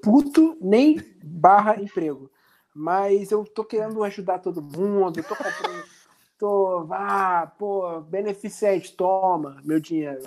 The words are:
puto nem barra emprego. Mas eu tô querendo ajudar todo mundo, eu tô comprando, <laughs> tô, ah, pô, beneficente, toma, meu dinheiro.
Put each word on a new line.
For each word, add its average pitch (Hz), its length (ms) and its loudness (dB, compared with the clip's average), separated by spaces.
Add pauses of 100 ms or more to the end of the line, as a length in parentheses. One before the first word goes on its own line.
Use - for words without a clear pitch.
puto 294 600 4
nem 254 400 4 (220)
barra 196 580 4
emprego. 151 480 -6 (460)
Mas 196 560 0
eu 208 140 0
tô 214 180 -8
querendo 220 400 -4
ajudar 196 360 -4
todo 175 220 -6
mundo, 175 560 0
eu 160 60 -6
tô - 120 -8
comprando, - 500 -8 (260)
<laughs> - 260 -20
tô, 190 540 0
ah, 185 680 -2
pô, 185 440 -6
beneficente, 196 920 -4
toma, 180 720 -2
meu 156 160 0
dinheiro. 151 480 -6